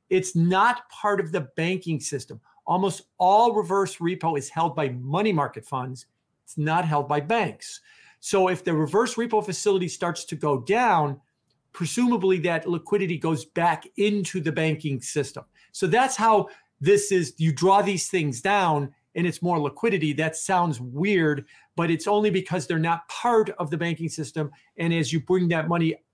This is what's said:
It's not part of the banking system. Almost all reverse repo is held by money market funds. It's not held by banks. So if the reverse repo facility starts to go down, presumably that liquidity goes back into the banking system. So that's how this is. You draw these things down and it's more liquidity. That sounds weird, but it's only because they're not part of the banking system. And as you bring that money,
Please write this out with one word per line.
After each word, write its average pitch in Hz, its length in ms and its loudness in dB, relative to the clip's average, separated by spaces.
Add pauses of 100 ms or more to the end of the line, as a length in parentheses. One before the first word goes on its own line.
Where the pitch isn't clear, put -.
It's 185 260 0
not 190 540 2
part 202 300 -2
of 165 120 -4
the 175 100 -2 (140)
banking 165 440 -4
system. 131 420 -10 (240)
Almost 185 380 -2 (160)
all 214 340 4
reverse 196 440 0
repo 170 420 -2
is 135 100 -10
held 165 260 -4
by 147 140 -2
money 143 440 -2
market 139 340 -4
funds. 131 400 -8 (360)
It's - 140 -14
not 151 280 0
held 147 220 0
by 147 120 0
banks. 170 640 -4 (400)
So 185 260 2
if 185 160 -2
the 170 100 0
reverse 156 400 0
repo 226 320 -2
facility 190 420 0
starts 170 380 -6
to - 100 -8
go 139 260 -2
down, 175 600 2 (520)
presumably 190 640 0
that 165 300 -2
liquidity 175 500 -2
goes 160 280 -2
back 165 500 0
into 202 460 0
the 151 100 -2
banking 156 480 -2
system. - 460 -6 (260)
So - 160 -2
that's 247 300 2
how 214 320 4 (320)
this 202 320 4
is. 175 240 0
You 160 160 2
draw 190 280 4
these 190 280 -2
things 147 320 -2
down 170 520 2 (220)
and 170 100 0
it's 165 160 -4
more 170 160 0
liquidity. 151 540 0
That 156 240 -2
sounds 175 460 0
weird, 147 640 0 (320)
but 170 120 0
it's 165 180 0
only 208 220 2
because 185 380 -2
they're 175 100 -2
not 165 300 -2
part 226 440 2
of 165 180 -6
the 165 80 -4
banking 165 320 -4
system. 156 420 -6 (240)
And 170 180 0
as 151 200 0
you 165 80 0
bring 185 260 2
that 165 220 0
money, 165 260 2 (180)